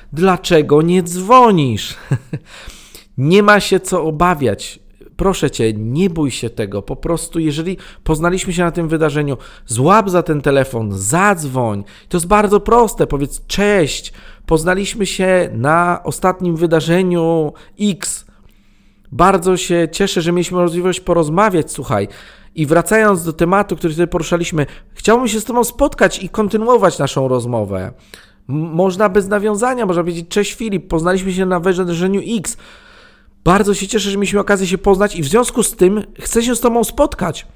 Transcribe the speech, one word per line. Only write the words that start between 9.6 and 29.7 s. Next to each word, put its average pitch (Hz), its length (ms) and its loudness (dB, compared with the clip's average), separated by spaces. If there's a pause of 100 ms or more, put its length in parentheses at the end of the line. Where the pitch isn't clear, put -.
złap 185 440 2
za 175 140 2
ten 151 180 -2
telefon, 131 500 0
zadzwoń. 127 920 -2 (260)
To - 80 -2
jest 165 100 -2
bardzo 208 320 4
proste. 214 480 2
Powiedz: - 400 -6
„Cześć, 202 680 0 (320)
poznaliśmy 185 600 -2
się 185 480 0
na 160 500 0
ostatnim 180 520 -2
wydarzeniu 165 1000 0 (260)
X. - 460 -4 (840)
Bardzo 185 460 2
się 170 340 0
cieszę, 190 300 0
że 170 100 0
mieliśmy 175 260 0
możliwość 175 420 0
porozmawiać, 170 720 0
słuchaj. 110 360 -4 (480)
I 151 100 0
wracając 180 580 2
do 165 100 -6
tematu, 185 420 0
który 156 180 -4
tutaj 170 140 0
poruszaliśmy, 170 580 -2 (280)
chciałbym 240 340 2
się 214 140 -2
z - 40 -10
tobą 240 180 0
spotkać 262 600 0
i 185 60 -8
kontynuować 214 720 2
naszą 135 280 0
rozmowę”. 113 640 -2 (560)
M-, 131 60 -4
można 175 540 0
bez 190 180 2
nawiązania, 214 580 -2